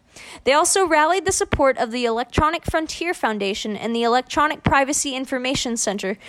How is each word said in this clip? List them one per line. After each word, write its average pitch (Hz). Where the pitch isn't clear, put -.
They 254
also 349
rallied 320
the 381
support 285
of 226
the 247
Electronic 302
Frontier 330
Foundation 214
and 233
the 233
Electronic 254
Privacy 277
Information 254
Center, 202